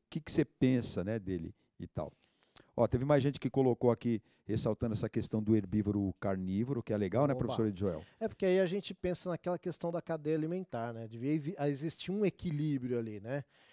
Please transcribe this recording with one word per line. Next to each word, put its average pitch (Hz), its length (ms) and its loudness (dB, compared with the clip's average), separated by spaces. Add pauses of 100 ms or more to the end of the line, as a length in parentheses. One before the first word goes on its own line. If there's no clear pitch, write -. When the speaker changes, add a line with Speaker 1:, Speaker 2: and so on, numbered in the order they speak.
Speaker 1:
que - 100 -4
que - 120 -8
você 151 140 4
pensa, 127 580 2
né, 110 160 -2
dele 92 340 -4 (260)
e 87 80 -10
tal. 78 240 -6 (640)
Ó, 117 120 4
teve 127 180 0
mais 143 180 6
gente 139 160 0
que 131 100 -2
colocou 127 420 4
aqui, 113 300 0 (240)
ressaltando 110 480 0
essa 107 160 -2
questão 110 320 -2
do 107 140 4
herbívoro 101 640 2
carnívoro, 101 640 -2
que 113 100 -4
é 107 40 2
legal, 104 280 2
né, 143 80 2
Speaker 2:
Oba. 127 60 -2
Speaker 1:
professor 117 280 0
Edjoel? 92 360 -2 (160)
Speaker 2:
É 226 80 -2
porque - 180 -4
aí 185 140 4
a 190 60 4
gente 190 280 -4
pensa 180 360 -4
naquela 175 280 -4
questão 170 340 -6
da 170 100 -4
cadeia 156 340 -2
alimentar, 156 580 -4
né? 113 140 -10
Devia 117 260 -2
evi-, 160 260 -2
existir 147 520 -2
um 202 140 0
equilíbrio 147 720 -2
ali, 110 200 -6
né? 131 240 -6 (300)